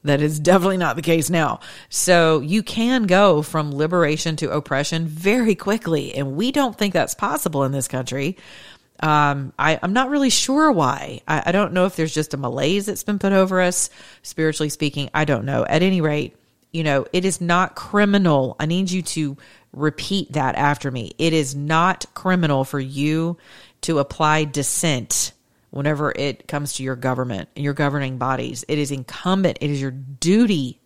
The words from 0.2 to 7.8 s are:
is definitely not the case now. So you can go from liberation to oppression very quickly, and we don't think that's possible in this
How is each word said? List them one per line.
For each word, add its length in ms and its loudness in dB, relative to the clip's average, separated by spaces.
is 180 0
definitely 380 4
not 180 0
the 80 -6
case 260 0
now. 300 0
So 500 4
you 240 0
can 400 0
go 400 6
from 280 -2
liberation 680 0
to 140 -4
oppression 540 -2
very 480 2
quickly, 640 -2
and 200 -4
we 160 0
don't 240 0
think 180 -2
that's 200 0
possible 500 -2
in 80 0
this 160 -4